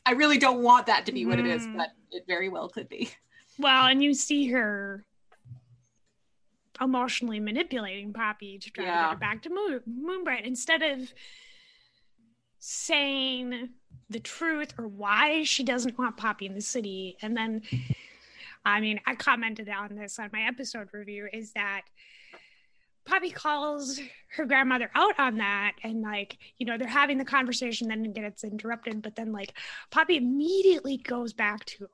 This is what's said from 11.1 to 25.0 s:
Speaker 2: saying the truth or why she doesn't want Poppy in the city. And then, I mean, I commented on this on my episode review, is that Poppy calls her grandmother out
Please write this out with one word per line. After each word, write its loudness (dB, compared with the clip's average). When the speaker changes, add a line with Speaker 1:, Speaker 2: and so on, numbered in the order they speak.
Speaker 2:
saying -2
the -6
truth -4
or -8
why 2
she 0
doesn't -2
want -2
Poppy -2
in -10
the -8
city. -6
And -4
then, -2
I 4
mean, 0
I 0
commented 0
on -8
this -12
on -8
my -4
episode -6
review, -12
is -12
that -4
Poppy 2
calls -4
her -4
grandmother 2
out 4